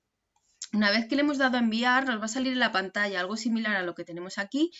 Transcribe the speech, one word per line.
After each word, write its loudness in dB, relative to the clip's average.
Una 4
vez 2
que 0
le 2
hemos 2
dado 2
a 2
enviar, 2
nos -2
va -4
a -2
salir -2
en 0
la 2
pantalla -2
algo -2
similar 0
a 0
lo -4
que -8
tenemos -10
aquí 0